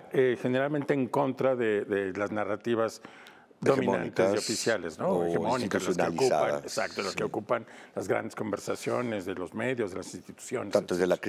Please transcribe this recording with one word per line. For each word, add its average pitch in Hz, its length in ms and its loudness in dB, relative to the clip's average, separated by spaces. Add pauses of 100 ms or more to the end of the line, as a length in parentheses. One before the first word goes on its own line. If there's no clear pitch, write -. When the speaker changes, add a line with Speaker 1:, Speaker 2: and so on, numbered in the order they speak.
(120)
Speaker 1:
eh, 127 300 4
generalmente 139 520 0
en 131 140 0
contra 131 480 2
de, 107 300 2
de 98 260 0
las 98 180 -2
narrativas 107 720 0 (600)
dominantes 131 300 4 (280)
y - 20 6
Speaker 2:
Hegemónicas 98 160 4
Speaker 1:
oficiales, 101 600 -2
¿no? 151 100 0
Speaker 2:
o 87 160 2
Speaker 1:
Hegemónicas, 98 580 0
las 92 120 0
que 87 80 0
ocupan, 85 100 2
Speaker 2:
institucionalizadas. 73 500 2
Speaker 1:
exacto, - 400 -4
las 95 120 -2
que - 40 -8
Speaker 2:
Sí. 110 40 0
Speaker 1:
ocupan 110 420 -2 (300)
las - 120 -6
grandes 110 280 0
conversaciones 110 920 -4
de 95 100 -4
los 87 180 -8
medios, 113 380 -2
de 92 60 -8
las 90 160 -10
instituciones, 104 600 -10
Speaker 2:
Tanto 98 220 2
desde 90 120 4
la 87 80 6
Speaker 1:
etcétera. - 140 -4